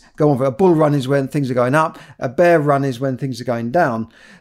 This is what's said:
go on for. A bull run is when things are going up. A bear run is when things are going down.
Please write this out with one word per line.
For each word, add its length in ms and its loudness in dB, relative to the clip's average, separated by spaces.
go 140 2
on 60 2
for. 80 -2
A 60 0
bull 240 2
run 200 2
is 140 -2
when 180 0
things 240 -4
are 40 -4
going 200 0
up. 240 0
A 100 -6
bear 320 4
run 240 0
is 160 -4
when 160 -4
things 240 -8
are 40 -12
going 260 -4
down. 420 -2